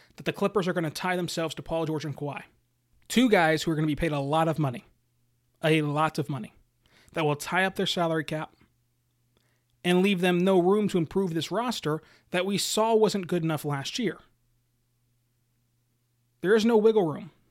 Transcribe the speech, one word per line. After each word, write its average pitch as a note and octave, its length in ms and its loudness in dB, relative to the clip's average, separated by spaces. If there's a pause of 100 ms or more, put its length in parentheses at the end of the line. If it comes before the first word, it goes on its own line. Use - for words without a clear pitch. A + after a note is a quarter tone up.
(180)
that - 80 -18
the E3 80 -2
Clippers G3 340 -2
are F3+ 60 -2
gonna E3 160 -2
tie F3+ 260 -4
themselves E3 400 -4
to D3+ 80 -12
Paul E3 220 -4
George D#3 180 -4
and D3 120 -6
Kawhi. C#3+ 280 -10 (640)
Two B3 220 4
guys D#3+ 340 4
who E3+ 80 0
are D#3 40 0
gonna D#3 120 0
be D3 80 0
paid D#3+ 160 -2
a D3 80 -2
lot D#3 300 0
of D3+ 100 -2
money, C#3+ 260 -4 (800)
a D#3 180 4
lot D3+ 380 0
of C#3 100 -4
money, D3+ 240 -8 (600)
that E3 100 -2
will D3 120 2
tie F3 280 -2
up F#3+ 120 -2
their G3 100 -2
salary E3 400 -2
cap D#3 280 -8 (1300)
and F3+ 180 4
leave G3 180 2
them F3+ 240 2
no F#3+ 160 4
room G3 300 2
to - 80 -2
improve F3 360 -2
this E3 180 -4
roster F#3 500 -4 (300)
that F3+ 140 -2
we G3 120 -2
saw A3 360 0
wasn't G#3 340 2
good F3 160 -2
enough D#3+ 200 -2
last C#3+ 340 -6
year. A3 220 -4 (2250)
There F#3+ 140 4
is G#3+ 100 4
no A#3 100 4
wiggle G#3+ 300 4
room. D3+ 260 -6 (200)